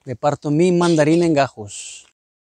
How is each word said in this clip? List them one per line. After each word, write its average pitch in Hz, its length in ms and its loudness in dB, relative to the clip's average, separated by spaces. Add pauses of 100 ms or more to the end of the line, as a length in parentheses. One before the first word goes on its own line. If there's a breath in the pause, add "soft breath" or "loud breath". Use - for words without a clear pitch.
me 127 120 -10
parto 147 340 -4
mi 165 200 2
mandarín 170 520 2
en 165 100 2
gajos. - 720 -6 (380)